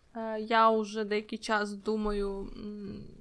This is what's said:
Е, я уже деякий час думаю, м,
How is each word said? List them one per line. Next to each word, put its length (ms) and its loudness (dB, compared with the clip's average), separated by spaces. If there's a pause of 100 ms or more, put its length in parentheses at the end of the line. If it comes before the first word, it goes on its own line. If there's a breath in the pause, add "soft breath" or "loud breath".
(160)
Е, 240 -6
я 300 6
уже 340 2
деякий 340 -2
час 360 0
думаю, 560 0
м, 720 -10 (180)